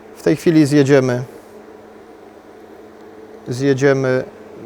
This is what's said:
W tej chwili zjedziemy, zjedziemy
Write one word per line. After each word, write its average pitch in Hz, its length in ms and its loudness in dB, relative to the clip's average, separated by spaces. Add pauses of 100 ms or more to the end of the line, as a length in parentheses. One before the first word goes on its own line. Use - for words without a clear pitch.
(160)
W - 80 -20
tej 160 120 0
chwili 156 300 2
zjedziemy, 131 580 2 (2250)
zjedziemy 135 760 -2 (420)